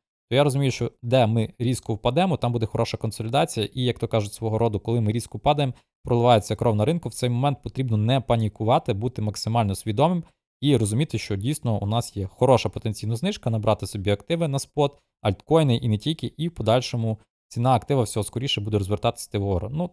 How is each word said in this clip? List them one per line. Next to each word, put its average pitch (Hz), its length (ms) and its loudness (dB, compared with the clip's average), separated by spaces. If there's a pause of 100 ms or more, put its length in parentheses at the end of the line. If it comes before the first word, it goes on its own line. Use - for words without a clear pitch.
(300)
То 120 60 0
я 139 80 6
розумію, 139 280 2
що 117 200 -4 (120)
де 120 240 4
ми 110 320 0
різко 117 340 -2
впадемо, 143 440 0
там 120 140 -2
буде 117 140 -2
хороша - 320 -2
консолідація, 117 760 -2
і, 131 100 -4
як 120 160 0
то 117 80 -2
кажуть, 104 260 -2
свого 110 240 -2
роду, 107 220 0
коли 117 220 -2
ми 107 100 2
різко 110 280 -6
падаємо, 143 340 0 (300)
проливається 120 520 4
кров 107 200 2
на 104 100 2
ринку, 160 240 -2
в - 40 -12
цей 123 160 -2
момент 127 340 -2
потрібно 123 340 -2
не 120 240 2
панікувати, 113 720 0
бути 107 280 -4
максимально 107 540 -2
свідомим 151 480 0 (380)
і 139 160 4
розуміти, 110 400 0
що - 180 -6
дійсно 110 460 -2
у 98 40 -2
нас 110 320 -4
є 95 100 -4
хороша 123 420 2
потенційна 110 460 -6
знижка, 185 340 -4
набрати 110 380 0
собі 101 240 -2
активи 165 360 -2
на 139 120 -2
спот, - 400 -2 (220)
альткоїни 139 540 2
і 123 120 -2
не 107 100 2
тільки, 151 400 -6
і 160 100 -4
в 170 40 -8
подальшому 113 640 0 (300)
ціна 123 280 2
актива 131 280 0
всього 107 200 -2
скоріше - 380 -4
буде 104 160 0
розвертатися 104 600 -2
вгору. 98 320 -2
Ну, 170 220 -4